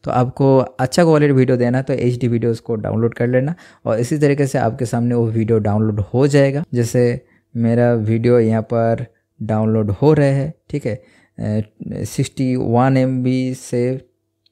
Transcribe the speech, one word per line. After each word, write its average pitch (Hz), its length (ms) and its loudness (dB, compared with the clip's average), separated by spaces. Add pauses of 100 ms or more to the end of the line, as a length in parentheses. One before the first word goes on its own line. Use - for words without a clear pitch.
तो - 80 -6
आपको 135 460 2
अच्छा 131 460 0
क्वालिटी 151 300 4
वीडियो 131 240 2
देना 120 200 0
है 135 60 -2
तो 139 100 -4
एचडी 123 340 -2
वीडियोज़ 117 340 -2
को 117 140 -6
डाउनलोड 107 380 -2
कर 120 140 -2
लेना, 131 280 0 (300)
और 113 140 -2
इसी 120 180 -2
तरीके 143 300 2
से 139 100 -2
आपके 113 280 -2
सामने 120 300 -2
वो 117 120 0
वीडियो 110 320 0
डाउनलोड 107 400 0
हो 123 280 0
जाएगा। 139 360 2 (100)
जैसे 120 520 0 (300)
मेरा 120 380 2
वीडियो 113 460 2
यहाँ 110 220 2
पर 113 440 -2 (380)
डाउनलोड 110 480 0
हो 143 220 2
रहे 143 160 2
हैं, 139 240 -2 (160)
ठीक 147 160 -6
है, 110 100 -4
अ, - 680 -8 (280)
सिक्सटी 127 600 -4
वन 123 420 2
एम 131 260 0
बी 127 300 -2
से 127 540 -4 (440)